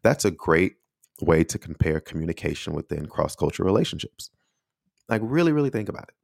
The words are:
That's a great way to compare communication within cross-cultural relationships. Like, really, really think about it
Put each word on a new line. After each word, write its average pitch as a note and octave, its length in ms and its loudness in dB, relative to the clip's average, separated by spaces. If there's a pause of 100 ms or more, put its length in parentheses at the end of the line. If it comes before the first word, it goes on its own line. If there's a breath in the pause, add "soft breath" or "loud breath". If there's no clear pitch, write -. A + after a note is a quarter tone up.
That's A#2+ 220 2
a F#2+ 60 4
great E2+ 420 2 (480)
way D#2+ 240 4
to - 120 -8
compare D#2 420 -2
communication D#2 720 -6
within D2+ 320 -6
cross-cultural - 600 -2
relationships. G2 640 -2 (760)
Like, A2 160 0
really, D#3 300 2
really C#3+ 160 2
think G#2+ 180 -4
about - 220 -12
it - 140 -20